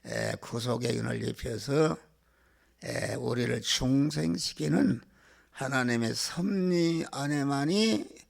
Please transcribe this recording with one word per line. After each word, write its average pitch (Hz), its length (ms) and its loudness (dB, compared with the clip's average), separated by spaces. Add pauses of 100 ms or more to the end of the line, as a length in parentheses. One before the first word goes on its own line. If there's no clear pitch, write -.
에, 110 340 -4
구속의 120 580 -2
은을 117 300 -2
입혀서, 139 680 0 (840)
에, 107 320 -4
우리를 120 460 0
중생시키는 147 1400 2 (500)
하나님의 120 640 0
섭리 175 1000 0
안에만이 143 960 0 (220)